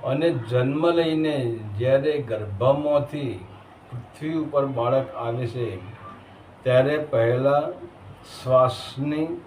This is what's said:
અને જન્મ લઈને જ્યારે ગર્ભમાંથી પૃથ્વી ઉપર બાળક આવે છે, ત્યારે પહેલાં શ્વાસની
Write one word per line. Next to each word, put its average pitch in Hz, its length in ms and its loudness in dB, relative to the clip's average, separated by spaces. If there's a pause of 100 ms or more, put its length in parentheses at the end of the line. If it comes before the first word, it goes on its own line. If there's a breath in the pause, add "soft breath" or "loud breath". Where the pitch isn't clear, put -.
અને 147 260 0
જન્મ 135 640 0
લઈને 156 680 0 (180)
જ્યારે 139 400 2
ગર્ભમાંથી 127 1300 0 (460)
પૃથ્વી 151 420 -10
ઉપર 147 320 0
બાળક 131 500 0
આવે 117 320 -4
છે, 110 300 -4 (880)
ત્યારે 131 340 4
પહેલાં 135 760 2 (720)
શ્વાસની 135 840 2 (200)